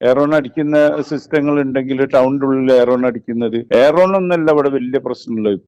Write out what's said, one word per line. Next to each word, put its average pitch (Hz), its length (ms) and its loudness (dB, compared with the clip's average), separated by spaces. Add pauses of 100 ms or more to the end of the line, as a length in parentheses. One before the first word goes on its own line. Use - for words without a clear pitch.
എയർ 127 180 2
ഹോൺ 147 160 2
അടിക്കുന്ന 151 680 0
സിസ്റ്റങ്ങൾ 147 600 -2
ഉണ്ടെങ്കിൽ 135 440 -4
ടൗണിന്റെ 135 400 2
ഉള്ളിൽ 131 300 2
എയർ 123 140 4
ഹോൺ 127 160 0
അടിക്കുന്നത്, 117 500 -4
എയർ 123 400 2
ഹോൺ 185 200 2
ഒന്നല്ല 175 360 0
ഇവിടെ 143 180 2
വലിയ 131 300 -2
പ്രശ്നമുള്ളത്. 113 680 -4